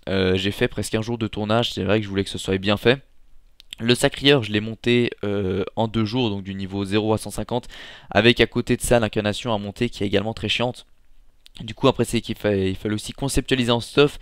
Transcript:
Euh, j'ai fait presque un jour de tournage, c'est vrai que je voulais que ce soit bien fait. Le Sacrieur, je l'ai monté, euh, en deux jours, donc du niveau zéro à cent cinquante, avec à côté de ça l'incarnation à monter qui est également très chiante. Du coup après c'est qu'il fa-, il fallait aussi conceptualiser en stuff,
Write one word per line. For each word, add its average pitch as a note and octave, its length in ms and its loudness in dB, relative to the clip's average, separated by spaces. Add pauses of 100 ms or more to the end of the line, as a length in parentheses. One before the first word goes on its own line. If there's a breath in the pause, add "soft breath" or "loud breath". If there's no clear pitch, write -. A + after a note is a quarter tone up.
Euh, F#2 280 2
j'ai F#2+ 160 0
fait A#2+ 160 -2
presque - 260 -6
un A2 80 0
jour A#2 160 -4
de A2+ 80 -2
tournage, G#2+ 480 0
c'est - 100 -4
vrai G2 140 2
que A2 60 0
je G2+ 60 -8
voulais G2 140 0
que - 60 -6
ce - 80 -10
soit F#2+ 220 -2
bien G2+ 180 2
fait. B2+ 240 4 (760)
Le A#2 160 2
Sacrieur, C#3 480 4
je G#2 80 -6
l'ai G#2 80 2
monté, A#2 500 0 (140)
euh, G2 420 -2 (100)
en A2+ 120 0
deux A2 180 0
jours, A#2 240 -2
donc G2+ 140 -6
du G2 100 -10
niveau G2 320 -6
zéro G#2+ 300 0
à - 20 -2
cent G#2 140 -8
cinquante, A#2 360 -6 (440 loud breath)
avec A#2 280 6
à A#2+ 60 8
côté A#2+ 320 -2
de - 60 -8
ça A#2+ 160 4
l'incarnation G#2 520 -2
à G#2+ 60 0
monter G2+ 320 -4
qui - 140 -8
est - 20 -2
également G#2 300 0
très - 120 -8
chiante. A#2+ 380 -4 (760)
Du A2+ 120 -10
coup - 140 2
après B2 160 4
c'est A#2 160 0
qu'il G#2+ 160 -8
fa-, G#2 180 0
il F#2+ 220 0
fallait G#2+ 200 -4
aussi - 180 -8
conceptualiser C3 580 0
en A#2+ 80 2
stuff, C#3+ 420 2